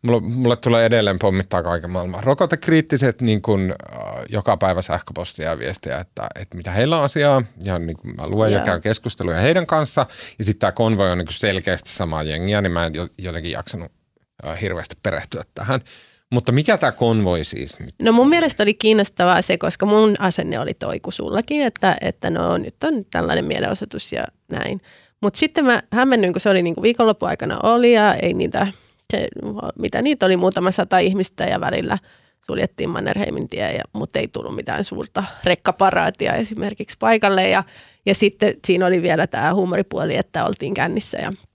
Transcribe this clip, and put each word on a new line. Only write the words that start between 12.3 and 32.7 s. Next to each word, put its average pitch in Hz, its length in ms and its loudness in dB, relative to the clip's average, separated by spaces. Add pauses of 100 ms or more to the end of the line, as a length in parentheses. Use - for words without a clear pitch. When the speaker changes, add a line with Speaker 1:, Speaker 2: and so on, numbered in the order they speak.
Speaker 1:
niin 92 120 0
mä 85 140 0
en 80 80 -4
jo-, 85 140 -6 (100)
jotenkin 85 340 -8
jaksanut, 85 400 -10 (540)
äh, 82 140 -8
hirveästi 90 420 -6
perehtyä 78 400 -6 (120)
tähän. 131 260 -4 (520)
Mutta 120 200 2
mikä 151 260 4
tää 131 140 2
konvoi 101 520 2
siis - 360 -8
nyt - 220 -14
Speaker 2:
No 226 100 4
mun 247 160 6
mielestä 320 340 2
oli 208 120 2
kiinnostavaa 196 680 2
se, - 160 -2
koska - 280 -2
mun 214 320 6
asenne 185 400 -2
oli - 160 -4
toi - 260 -6
kuin - 140 -12
sullakin, 285 480 -2
että, 220 380 0
että - 300 -4
no 170 280 0
nyt - 260 -8
on 285 260 0
tällainen - 340 -2
mielenosoitus - 680 -6
ja 60 120 -4 (260)
näin. - 300 -6 (400)
Mut 202 140 -2
sitten 311 300 0
mä 240 180 4 (100)
hämmennyin, 233 400 2
kun 185 80 -2
se 208 100 2
oli 185 120 4
niinku 170 200 -2
viikonlopun 220 460 2
aikana 175 340 -4
oli 240 300 6
ja 208 220 6
ei 175 200 -2
niitä, 185 320 0 (440)
se, - 180 -2 (500)
mitä - 240 -2
niitä 269 240 2
oli, 185 100 4
muutama 180 340 2
sata 185 280 0
ihmistä 190 460 0
ja - 160 -2
välillä - 380 -2 (480)
suljettiin - 440 -4